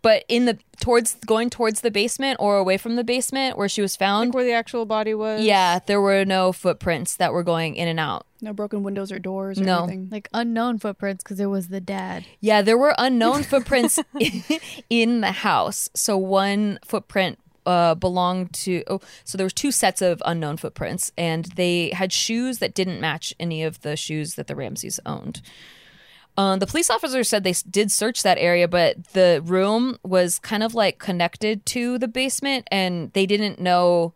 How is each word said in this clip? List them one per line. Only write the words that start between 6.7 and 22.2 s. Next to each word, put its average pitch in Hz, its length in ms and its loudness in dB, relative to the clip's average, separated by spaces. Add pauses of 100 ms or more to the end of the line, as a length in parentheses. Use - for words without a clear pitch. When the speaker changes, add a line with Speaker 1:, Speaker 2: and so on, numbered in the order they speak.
Speaker 1:
that 165 160 2
were 170 100 0
going 165 320 0
in 170 140 -2
and 165 100 -2
out. 139 260 -4 (160)
Speaker 3:
No 214 120 -8
broken 208 320 -4
windows 196 260 -6
or 185 80 -8
doors 190 420 -6
or 190 40 2
Speaker 1:
No. 180 180 4
Speaker 3:
anything. 190 300 -6
Speaker 4:
Like, 208 200 -10
unknown 233 460 -2
footprints 196 460 -6
'cause 196 160 -8
it 202 60 0
was 196 220 -2
the 190 120 -8
dad. 185 440 -8 (160)
Speaker 1:
Yeah, 214 220 4
there 226 160 4
were 294 200 4
unknown 254 440 2
Speaker 4:
<laughs> - 80 -4
Speaker 1:
footprints 269 480 2 (160)
<laughs> - 760 -4
in 233 320 2
the 190 100 0
house. 165 640 0
So - 220 0
one 196 680 0
footprint, 190 540 -2 (260)
uh, 170 320 4
belonged 180 560 -2
to, 180 360 -4
oh, 190 120 -4 (240)
so - 120 -10
there 190 100 0
were 185 40 -2
two 285 220 -2
sets - 280 2
of 175 240 2
unknown 160 320 -2
footprints, - 600 -6
and 165 280 -2 (100)
they 175 380 0
had 185 180 -2
shoes 240 460 -2